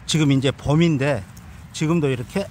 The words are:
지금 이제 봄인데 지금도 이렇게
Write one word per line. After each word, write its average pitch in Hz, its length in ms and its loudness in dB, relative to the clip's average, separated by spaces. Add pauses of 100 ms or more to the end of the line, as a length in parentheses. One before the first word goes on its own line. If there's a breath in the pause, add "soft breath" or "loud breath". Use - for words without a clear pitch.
지금 151 260 2
이제 135 200 2
봄인데 143 720 2 (500)
지금도 156 360 0
이렇게 131 420 -4